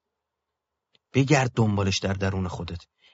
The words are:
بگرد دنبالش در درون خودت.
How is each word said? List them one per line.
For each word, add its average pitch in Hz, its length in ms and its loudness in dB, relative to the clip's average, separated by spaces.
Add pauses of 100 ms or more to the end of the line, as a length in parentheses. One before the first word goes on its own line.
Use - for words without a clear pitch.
(1120)
بگرد 131 420 2
دنبالش 101 440 2
در 98 140 -2
درون 95 360 -4
خودت. 87 380 -10 (280)